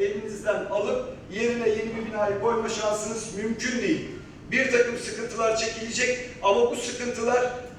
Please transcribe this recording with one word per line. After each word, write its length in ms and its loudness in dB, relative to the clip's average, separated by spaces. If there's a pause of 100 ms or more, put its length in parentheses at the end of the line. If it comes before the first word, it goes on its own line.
elinizden 640 -2
alıp 440 0 (240)
yerine 360 2
yeni 280 0
bir 160 -4
binayı 280 0
koyma 280 2
şansınız 680 -2
mümkün 460 -2
değil. 260 2 (420)
Bir 200 2
takım 280 4
sıkıntılar 580 -2
çekilecek 640 0 (240)
ama 280 6
bu 60 -2
sıkıntılar 760 0 (280)